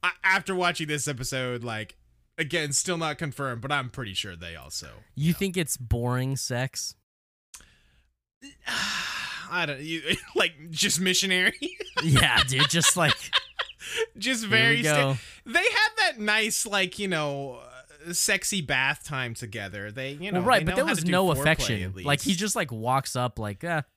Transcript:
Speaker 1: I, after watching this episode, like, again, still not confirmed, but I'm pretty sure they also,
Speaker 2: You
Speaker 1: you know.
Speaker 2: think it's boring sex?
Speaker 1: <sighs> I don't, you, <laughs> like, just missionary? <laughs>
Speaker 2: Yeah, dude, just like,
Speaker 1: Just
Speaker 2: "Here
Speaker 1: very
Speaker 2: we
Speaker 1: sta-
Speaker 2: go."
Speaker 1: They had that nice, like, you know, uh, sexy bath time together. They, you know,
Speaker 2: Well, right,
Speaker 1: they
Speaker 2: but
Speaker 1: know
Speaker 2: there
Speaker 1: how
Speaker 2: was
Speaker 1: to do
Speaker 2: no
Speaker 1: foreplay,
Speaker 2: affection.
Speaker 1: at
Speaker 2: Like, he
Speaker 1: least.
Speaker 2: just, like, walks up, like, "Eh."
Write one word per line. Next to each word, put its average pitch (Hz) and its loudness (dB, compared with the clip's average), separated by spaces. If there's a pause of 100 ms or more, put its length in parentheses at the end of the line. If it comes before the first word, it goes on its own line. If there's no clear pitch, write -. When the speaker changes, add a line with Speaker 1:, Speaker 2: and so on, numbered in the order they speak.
Speaker 1:
I, 180 2 (120)
after 190 2
watching 175 2
this 147 -2
episode, 127 -4
like, 110 -6 (420)
again, 151 -2
still 175 0
not 156 -2
confirmed, 135 -4
but 135 -4
I'm 135 0
pretty 107 -8
sure 95 -4
they 85 -12
also, 69 -12 (280)
Speaker 2:
You 143 2
Speaker 1:
you 175 6
know. - 0
Speaker 2:
think 190 -2
it's 170 -2
boring 123 0
sex? - -4 (1500)
Speaker 1:
<sighs> - -14 (840)
I 175 0
don't, 143 -4
you, 160 -4 (220)
<laughs> - -8
like, 175 4 (160)
just 160 0
missionary? 185 4 (100)
<laughs> 359 -8 (260)
Speaker 2:
Yeah, 135 6
dude, 131 2
just - 4
like, - 4 (1040)
Speaker 1:
Just 226 -2
Speaker 2:
"Here 208 -6
Speaker 1:
very 226 6
Speaker 2:
we - 0
Speaker 1:
sta- 151 4 (180)
Speaker 2:
go." 131 -2 (280)
Speaker 1:
They 240 2
had 440 4
that 349 2
nice, 214 2
like, 196 0
you 202 -2
know, 143 -2 (480)
uh, 175 -6
sexy 190 0
bath 135 2
time 127 -4
together. 104 -8
They, 131 -8
you 175 -8
know, 180 2
Speaker 2:
Well, 180 2
right, 240 6
Speaker 1:
they 170 0
Speaker 2:
but 170 2
Speaker 1:
know 185 0
Speaker 2:
there - 2
Speaker 1:
how 226 0
Speaker 2:
was 196 0
Speaker 1:
to 160 -2
do 175 2
Speaker 2:
no 185 4
Speaker 1:
foreplay, 147 2
Speaker 2:
affection. 139 2
Speaker 1:
at 92 -6
Speaker 2:
Like, 143 2
he 277 -2
Speaker 1:
least. 180 2
Speaker 2:
just, 202 -2
like, 170 -2
walks 123 0
up, 123 -2
like, 104 -6
"Eh." 165 0 (160)